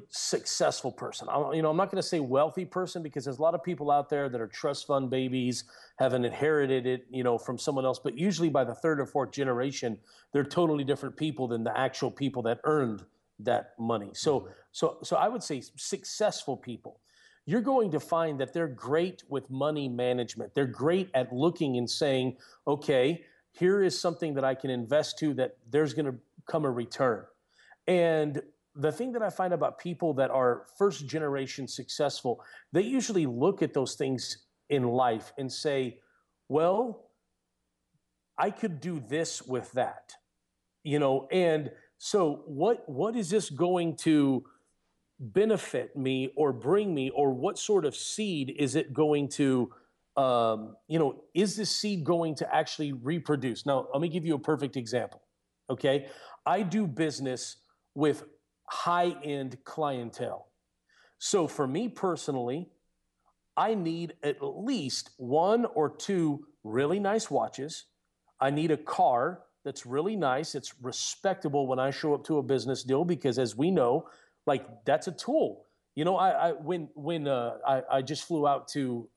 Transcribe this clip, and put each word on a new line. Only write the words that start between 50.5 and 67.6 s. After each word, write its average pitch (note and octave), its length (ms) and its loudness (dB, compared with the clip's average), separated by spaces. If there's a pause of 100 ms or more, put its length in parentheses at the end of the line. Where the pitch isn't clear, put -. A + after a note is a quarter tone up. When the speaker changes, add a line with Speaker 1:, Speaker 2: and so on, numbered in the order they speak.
Speaker 1:
you D#3+ 100 0
know, D3 240 2 (120)
is F#3+ 240 2
this G#3 120 -2
seed G3 360 -2
going E3 300 2
to D3+ 200 -2
actually D#3 380 -2
reproduce? C3 720 -2
Now, C3+ 260 0
let C#3 100 0
me E3+ 60 2
give D#3+ 180 -4
you D#3 100 2
a C#3 40 -2
perfect C#3+ 380 -2
example, A#2 440 -4 (480)
okay? C#3 380 0 (380)
I F3+ 160 2
do G3+ 260 0
business C3+ 680 -4 (380)
with C#3+ 280 2 (460)
high-end D3 960 0
clientele. B2 800 -4 (680)
So F3 300 0
for C#3 200 -2
me F#3 220 -2
personally, D3 800 -4 (880)
I G3+ 160 4
need E3+ 400 -2 (100)
at C#3+ 180 0
least D3+ 760 -4
one E3+ 480 2
or D3 240 0
two D#3 580 -2 (160)
really C#3+ 380 0
nice G#3 280 0
watches. C3 580 -4 (520)